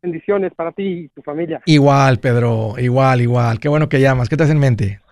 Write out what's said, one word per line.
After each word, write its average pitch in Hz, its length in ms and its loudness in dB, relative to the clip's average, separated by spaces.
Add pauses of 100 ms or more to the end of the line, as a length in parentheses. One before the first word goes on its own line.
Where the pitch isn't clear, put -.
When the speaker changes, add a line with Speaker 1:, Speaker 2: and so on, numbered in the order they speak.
Speaker 1:
Bendiciones 180 520 -4
para 165 180 -8
ti 196 100 -10
y 175 260 -8
tu - 140 -20
familia. 156 420 -8
Speaker 2:
Igual, 139 540 4
Pedro, 117 580 -2
igual, 123 460 2
igual. 120 380 0
Qué - 80 -4
bueno 151 200 0
que 143 120 0
llamas. 131 280 2
¿Qué 156 80 -2
te 156 60 2
hace 151 100 2
en 156 60 2
mente? 107 420 0 (120)